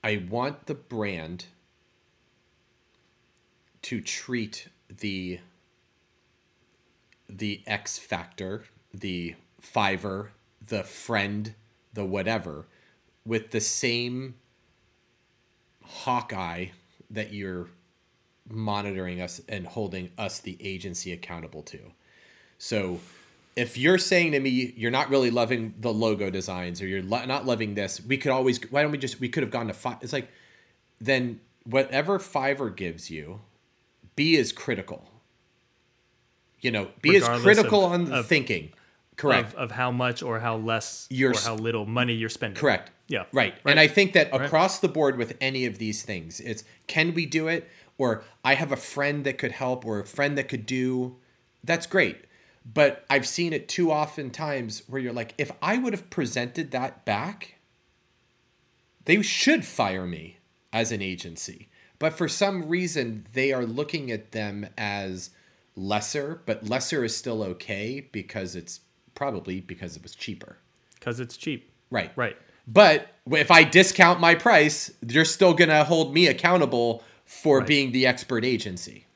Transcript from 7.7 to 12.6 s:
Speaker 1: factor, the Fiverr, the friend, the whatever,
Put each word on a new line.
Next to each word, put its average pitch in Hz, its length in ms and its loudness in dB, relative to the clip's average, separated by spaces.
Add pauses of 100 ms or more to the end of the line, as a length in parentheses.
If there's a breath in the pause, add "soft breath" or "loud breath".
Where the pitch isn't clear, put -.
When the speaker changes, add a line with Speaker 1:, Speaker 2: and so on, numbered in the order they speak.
Speaker 1:
factor, 95 680 -10 (280)
the 90 420 -6 (260)
Fiverr, 98 680 -2 (360)
the 104 180 -6
friend, 107 680 -4 (400)
the 104 120 -6
whatever, 92 600 -4 (600 soft breath)